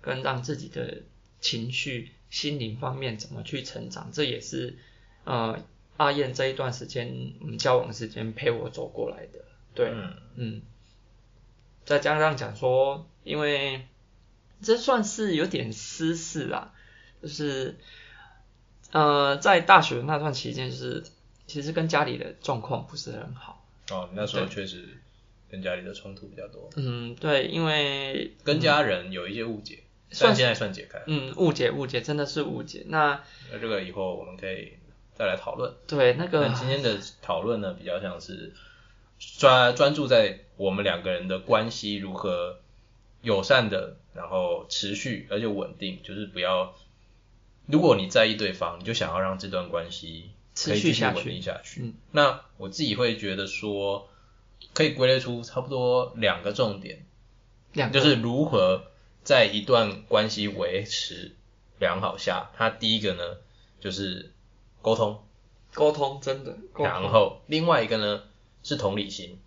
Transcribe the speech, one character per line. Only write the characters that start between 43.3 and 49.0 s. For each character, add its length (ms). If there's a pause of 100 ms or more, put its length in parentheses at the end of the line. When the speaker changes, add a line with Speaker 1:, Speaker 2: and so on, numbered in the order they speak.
Speaker 2:
善 260
的， 300 (160)
然 140
后 400
持 260
续 360
而 80
且 80
稳 320
定， 240
就 120
是 120
不 120
要， 360 (920)
如 140
果 160
你 120
在 180
意 80
对 180
方， 280
你 40
就 100
想 160